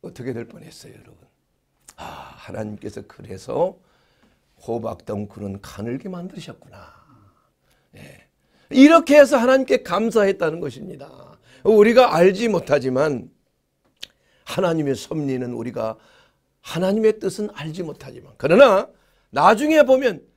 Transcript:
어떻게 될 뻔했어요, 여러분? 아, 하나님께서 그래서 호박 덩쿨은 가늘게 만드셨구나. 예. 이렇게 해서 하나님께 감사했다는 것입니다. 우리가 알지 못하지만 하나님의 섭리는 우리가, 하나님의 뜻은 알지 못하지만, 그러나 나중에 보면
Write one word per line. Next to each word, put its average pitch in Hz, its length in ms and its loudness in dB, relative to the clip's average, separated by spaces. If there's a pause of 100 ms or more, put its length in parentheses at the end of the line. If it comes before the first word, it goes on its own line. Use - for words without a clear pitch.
어떻게 131 320 -14
될 117 140 -12
뻔했어요, - 480 -20
여러분? 107 220 -20 (800)
아, - 400 -18
하나님께서 107 720 -14
그래서 123 680 -8 (840)
호박 113 440 -10
덩쿨은 101 560 -12
가늘게 120 480 -12
만드셨구나. 104 880 -18 (1000)
예. - 320 -20 (420)
이렇게 294 480 6
해서 277 180 6
하나님께 247 460 0
감사했다는 196 800 -2
것입니다. 147 760 -16 (260)
우리가 220 500 6
알지 190 340 2
못하지만 139 840 -2 (1120)
하나님의 160 500 -2
섭리는 131 580 -8
우리가, 113 460 -8 (640)
하나님의 214 560 -2
뜻은 208 340 -8
알지 160 300 -12
못하지만, 131 540 -16
그러나 196 520 4 (420)
나중에 226 520 2
보면 262 400 0 (140)